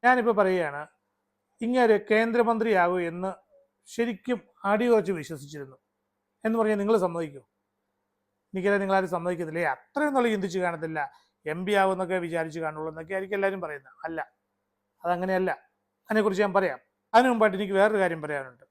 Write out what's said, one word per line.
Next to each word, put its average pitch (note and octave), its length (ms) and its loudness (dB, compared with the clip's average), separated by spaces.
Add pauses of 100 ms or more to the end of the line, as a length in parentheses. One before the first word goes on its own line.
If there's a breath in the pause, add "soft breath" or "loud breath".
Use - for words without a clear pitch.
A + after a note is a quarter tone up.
ഞാനിപ്പോൾ A#3+ 360 4
പറയുകയാണ്, F3 400 0 (840)
ഇങ്ങനെ A#3+ 300 4 (140)
കേന്ദ്രമന്ത്രിയാകും A3 880 2 (100)
എന്ന് F3+ 200 -6 (640)
ശരിക്കും A#3 460 -4 (300)
അടിയുറച്ച് G#3+ 500 2
വിശ്വസിച്ചിരുന്നു C#3+ 580 -14 (680)
എന്ന് A3 160 0
പറഞ്ഞാൽ G#3+ 220 2
നിങ്ങൾ G#3+ 220 2
സമ്മതിക്കുമോ? E3 420 -6 (1040)
എനിക്കറിയാം G3 320 0
നിങ്ങളാരും F#3+ 300 2
സമ്മതിക്കത്തില്ലേ, E3+ 500 -4 (100)
അത്രയും D4 420 -4
നല്ല A#3+ 180 2
ചിന്തിച്ച് F#3+ 320 -4
കാണത്തില്ല, D#3+ 340 -6 (520 soft breath)
എം E3+ 140 -6
പി G#3 140 0
ആവുമെന്നൊക്കെ F#3 460 0
വിചാരിച്ച് E3 400 -6
കാണുള്ളൂ D#3 260 -8
എന്നൊക്കെ E3 240 -12
ആയിരിക്കും G3 220 -4
എല്ലാവരും G3 260 0
പറയുന്നത്. C#3+ 320 -12 (100)
അല്ല, D#3+ 140 -6 (840)
അതങ്ങനെയല്ല. F#3 460 -2 (580)
അതിനെക്കുറിച്ച് G#3 380 2
ഞാൻ F#3 120 -4
പറയാം. E3+ 200 -2 (360)
അതിനു B3 180 8
മുമ്പായിട്ട് G#3+ 280 2
എനിക്ക് G3 200 -4
വേറൊരു G#3+ 240 4
കാര്യം E3 220 -2
പറയാനുണ്ട്. C3+ 440 -8